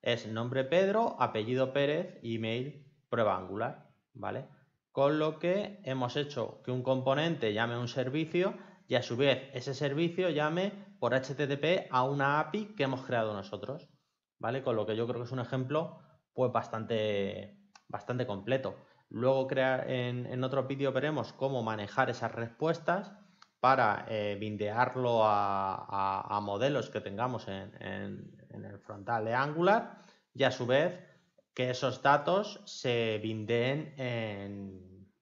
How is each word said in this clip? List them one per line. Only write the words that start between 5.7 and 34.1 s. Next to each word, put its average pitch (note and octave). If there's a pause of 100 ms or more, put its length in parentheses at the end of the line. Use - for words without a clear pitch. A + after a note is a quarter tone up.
hemos C3
hecho C#3+
que B2
un B2+
componente C3
llame A#2
a A#2+
un B2
servicio D#3 (300)
y B2+
a A#2
su A#2+
vez C3+
ese C3
servicio E3+
llame D#3+ (260)
por A#2+
H C3
T D3
T C#3
P D#3+
a B2+
una C#3+
api G#3
que C#3
hemos C3
creado A2+
nosotros, G#2 (520)
¿vale? B2
Con B2+
lo G#2+
que G#2+
yo A#2
creo A#2
que A#2
es -
un C3
ejemplo, C3 (320)
pues, B2
bastante, G#2 (300)
bastante B2
completo. G#2 (340)
Luego C3
crear, C3
en, B2
en B2+
otro C3
vídeo C3+
veremos C3+
cómo C3+
manejar A2
esas A#2
respuestas D#3+ (460)
para, B2
eh, G#2
bindearlo A2
a, G2 (160)
a, G2
a -
modelos A2
que G#2+
tengamos A2
en, G2
en, G2+
en G2+
el G2+
frontal G#2+
de A2+
Angular E3+ (300)
y C3+
a B2+
su B2
vez D3 (520)
que B2+
esos B2+
datos D3
se A#2
bindeen A#2
en G2 (100)